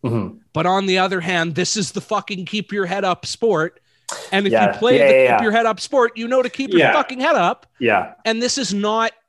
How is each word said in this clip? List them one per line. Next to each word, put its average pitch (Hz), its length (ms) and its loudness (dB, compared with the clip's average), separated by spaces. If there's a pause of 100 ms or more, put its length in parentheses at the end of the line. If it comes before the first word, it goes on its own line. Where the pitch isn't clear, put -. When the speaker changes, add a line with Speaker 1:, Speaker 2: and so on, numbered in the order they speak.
Speaker 1:
Mm-hmm. 113 340 -4 (160)
Speaker 2:
But 160 120 -2
on 190 220 0
the 185 100 0
other 185 240 0
hand, 170 320 -2
this 180 240 -4
is 202 140 -4
the 196 100 -8
fucking 196 440 -8
keep 208 260 -8
your 196 160 -4
head 196 160 -4
up 185 240 -4
sport. 180 520 -2 (520)
And 196 160 2
if - 60 2
Speaker 1:
Yeah. 104 200 4
Speaker 2:
you - 60 -10
play 247 180 4
Speaker 1:
Yeah, 143 100 6
Speaker 2:
the 135 60 6
Speaker 1:
yeah, 131 80 6
Speaker 2:
keep 127 80 6
Speaker 1:
yeah. 123 140 2
Speaker 2:
your 214 80 2
head 233 160 2
up 214 120 -2
sport, 240 380 0
you 226 100 -8
know 254 140 0
to 247 80 -2
keep 269 220 -6
your - 80 4
Speaker 3:
Yeah. 277 140 4
Speaker 2:
fucking 262 260 -2
head 294 160 2
up. 190 320 0 (120)
Speaker 1:
Yeah. 208 340 0 (120)
Speaker 2:
And 226 160 -2
this 247 160 -2
is 208 160 -4
not 214 380 -2 (180)